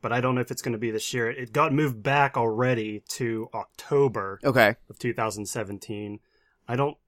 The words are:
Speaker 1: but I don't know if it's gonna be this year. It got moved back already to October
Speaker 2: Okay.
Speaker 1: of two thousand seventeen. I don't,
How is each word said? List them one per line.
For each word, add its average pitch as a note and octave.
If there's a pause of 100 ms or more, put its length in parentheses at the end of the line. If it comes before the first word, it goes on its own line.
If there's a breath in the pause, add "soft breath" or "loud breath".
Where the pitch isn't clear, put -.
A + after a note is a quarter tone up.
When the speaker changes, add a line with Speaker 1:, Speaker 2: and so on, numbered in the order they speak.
Speaker 1:
but A2+
I B2
don't B2+
know B2
if A#2+
it's B2+
gonna A#2+
be A2+
this G#2+
year. A#2+
It B2+
got D3
moved C3+
back C#3
already A2+
to A2+
October A2+
Speaker 2:
Okay. A#2 (120)
Speaker 1:
of -
two A#2+
thousand G#2+
seventeen. G#2 (480)
I A#2+
don't, C#3 (120)